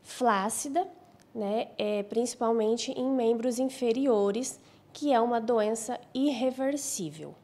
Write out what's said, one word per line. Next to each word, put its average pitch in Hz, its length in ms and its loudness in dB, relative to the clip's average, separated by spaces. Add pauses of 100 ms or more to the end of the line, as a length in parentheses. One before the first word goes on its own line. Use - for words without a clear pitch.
flácida, 240 840 0 (480)
né, 214 340 -2 (100)
é, 208 240 0
principalmente 226 880 0
em 254 180 -2
membros 233 480 2
inferiores, 247 1000 0 (320)
que 294 220 0
é 233 60 6
uma 233 200 2
doença 226 580 0 (160)
irreversível. 254 1300 -2